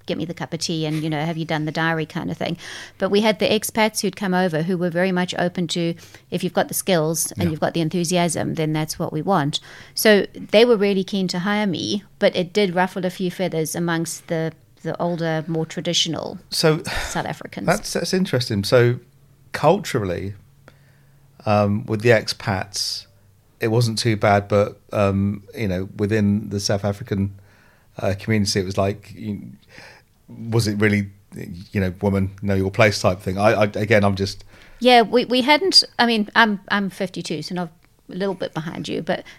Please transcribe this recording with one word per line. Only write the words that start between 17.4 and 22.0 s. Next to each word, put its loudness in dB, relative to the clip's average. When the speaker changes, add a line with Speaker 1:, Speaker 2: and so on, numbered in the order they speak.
Speaker 2:
that's, 0
that's -4
interesting. 0
So 4
culturally, 0
um, 2
with -2